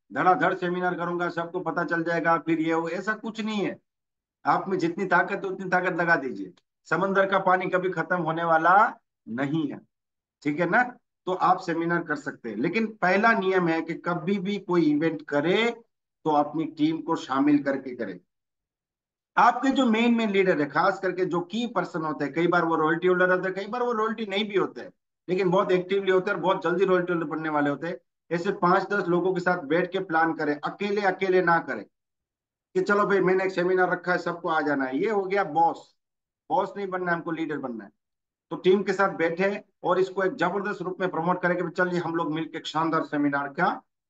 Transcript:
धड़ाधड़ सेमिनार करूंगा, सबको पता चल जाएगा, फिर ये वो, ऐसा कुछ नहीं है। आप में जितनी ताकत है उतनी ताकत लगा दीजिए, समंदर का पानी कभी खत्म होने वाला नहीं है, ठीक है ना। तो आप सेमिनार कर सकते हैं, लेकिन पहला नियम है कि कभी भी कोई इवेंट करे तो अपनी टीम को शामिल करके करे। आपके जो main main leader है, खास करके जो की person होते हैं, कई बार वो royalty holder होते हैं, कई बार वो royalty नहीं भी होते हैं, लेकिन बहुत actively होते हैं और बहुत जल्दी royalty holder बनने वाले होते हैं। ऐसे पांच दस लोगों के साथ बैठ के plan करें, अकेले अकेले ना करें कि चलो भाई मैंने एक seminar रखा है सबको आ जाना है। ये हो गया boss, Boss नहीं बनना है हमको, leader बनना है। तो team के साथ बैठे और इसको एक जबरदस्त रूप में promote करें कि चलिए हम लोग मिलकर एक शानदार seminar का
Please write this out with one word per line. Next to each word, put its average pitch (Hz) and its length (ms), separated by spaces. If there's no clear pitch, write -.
धड़ाधड़ 175 420
सेमिनार 180 420
करूंगा, 175 340
सबको 170 300
पता 160 240
चल 165 200
जाएगा, 165 340
फिर 160 220
ये 165 140
वो, 160 140
ऐसा 196 260
कुछ 220 260
नहीं 208 240
है। - 140
आप 175 240
में 190 100
जितनी 165 280
ताकत 185 380
है 190 60
उतनी 190 200
ताकत 180 260
लगा 170 200
दीजिए, 104 360
समंदर 190 400
का 196 120
पानी 185 280
कभी 180 220
खत्म 175 280
होने 160 260
वाला 165 320
नहीं 139 420
है, 104 120
ठीक 147 180
है 175 100
ना। 226 120
तो 185 80
आप 180 260
सेमिनार 170 420
कर 147 140
सकते - 320
हैं, 107 80
लेकिन 175 300
पहला 196 300
नियम 190 360
है 165 140
कि 160 140
कभी 175 420
भी 202 220
कोई 175 300
इवेंट 160 340
करे 185 460
तो 160 80
अपनी 147 320
टीम 160 240
को 160 180
शामिल 143 440
करके 135 340
करे। 98 240
आपके 240 340
जो 262 160
main 233 280
main 226 160
leader 190 300
है, 147 80
खास 185 320
करके 185 260
जो 170 160
की 233 260
person 170 360
होते 147 200
हैं, 139 100
कई 165 120
बार 170 180
वो 165 120
royalty 165 320
holder 180 220
होते 185 180
हैं, 185 80
कई 196 100
बार 240 160
वो 240 120
royalty 220 320
नहीं 202 220
भी 202 80
होते 143 240
हैं, 101 120
लेकिन 185 220
बहुत 185 220
actively 190 400
होते 185 180
हैं 196 60
और 160 60
बहुत 185 220
जल्दी 175 200
royalty 180 280
holder 165 160
बनने 156 200
वाले 147 220
होते 143 160
हैं। 185 100
ऐसे 175 240
पांच 190 340
दस 202 200
लोगों 175 260
के 175 60
साथ 180 240
बैठ 170 280
के 190 80
plan 165 340
करें, 147 220
अकेले 202 460
अकेले 185 400
ना 170 180
करें 117 240
कि - 960
चलो 202 240
भाई 190 160
मैंने 190 220
एक 185 80
seminar 180 380
रखा 175 220
है 170 80
सबको 170 280
आ 160 120
जाना 143 240
है। 131 140
ये 208 120
हो 202 140
गया 190 200
boss, 160 500
Boss 190 260
नहीं 202 100
बनना 180 240
है 170 60
हमको, 165 160
leader 151 260
बनना 120 260
है। 101 60
तो 165 40
team 190 260
के 196 100
साथ 190 240
बैठे 170 460
और 180 140
इसको 190 260
एक 180 100
जबरदस्त 190 480
रूप 180 180
में 185 100
promote 175 320
करें 175 140
कि 170 160
चलिए 180 280
हम 165 140
लोग 151 180
मिलकर 156 260
एक - 80
शानदार 160 380
seminar 143 460
का 180 180